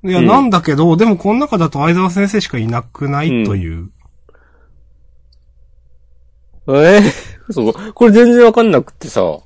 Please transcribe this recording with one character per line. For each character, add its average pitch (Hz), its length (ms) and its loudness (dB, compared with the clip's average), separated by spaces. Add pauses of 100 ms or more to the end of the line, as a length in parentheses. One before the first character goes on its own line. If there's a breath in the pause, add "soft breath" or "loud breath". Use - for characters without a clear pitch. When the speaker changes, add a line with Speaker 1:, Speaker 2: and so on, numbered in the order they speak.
Speaker 1:
い 185 60 -4
や、 180 80 0
Speaker 2:
う - 20 2
ん。 165 60 4
Speaker 1:
な 247 140 4
ん 254 80 0
だ 180 120 0
け 151 160 -2
ど、 165 180 2
で 185 80 2
も 214 140 0
こ 202 160 -2
の 240 80 0
中 294 160 -4
だ 165 120 -2
と 143 100 -8
相 160 140 0
沢 185 160 -2
先 202 200 -2
生 208 100 -2
し - 80 -8
か 131 100 -10
い 110 100 -6
な 117 160 -6
く - 260 -10
な 143 140 -4
い？ 160 60 -2
Speaker 2:
う 123 120 -2
ん。 107 40 -2
Speaker 1:
と 101 120 -4
い 85 160 -8
う。 85 180 -14 (2750)
Speaker 2:
え 165 280 4
ー、 - 520 -4
そ 127 160 -4
う。 202 260 -8
こ 240 120 2
れ 220 60 6
全 233 200 6
然 240 140 4
わ 220 80 4
か 233 80 0
ん 226 80 0
な 151 120 2
く - 100 -14
っ - 20 -20
て - 140 -18
さ。 80 380 -4